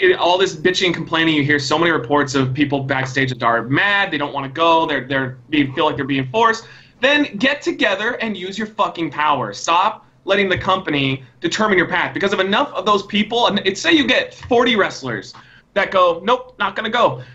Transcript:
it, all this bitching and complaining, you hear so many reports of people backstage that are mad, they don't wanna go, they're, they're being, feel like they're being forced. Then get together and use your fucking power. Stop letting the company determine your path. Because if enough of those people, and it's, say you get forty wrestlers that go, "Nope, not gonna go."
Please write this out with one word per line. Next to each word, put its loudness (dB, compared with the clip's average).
it, 6
all 4
this 0
bitching 0
and 2
complaining, 0
you 2
hear 2
so 0
many 2
reports 0
of 0
people 0
backstage -2
that -8
are 2
mad, 0
they -4
don't -6
wanna -6
go, 2
they're, -4
they're -2
being, 0
feel 0
like -2
they're -4
being -2
forced. 2
Then 2
get 0
together -2
and -4
use -8
your -4
fucking -4
power. -2
Stop 0
letting 2
the 0
company -2
determine 0
your 2
path. -2
Because -2
if 0
enough 0
of -6
those 2
people, 0
and 0
it's, -2
say 2
you 4
get 0
forty 2
wrestlers -4
that 0
go, 2
"Nope, -2
not -4
gonna -4
go." 2